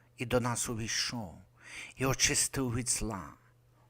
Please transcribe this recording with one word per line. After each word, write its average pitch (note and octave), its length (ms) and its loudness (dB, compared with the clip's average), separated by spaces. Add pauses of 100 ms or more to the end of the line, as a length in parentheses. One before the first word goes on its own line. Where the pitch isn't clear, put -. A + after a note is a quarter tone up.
(160)
і B2+ 100 -4
до B2 140 4
нас A#2+ 280 0
увійшов, A2 720 -2 (540)
і C3 100 2
очистив C3 680 2
від B2 140 -2
зла. F#2+ 400 -2 (600)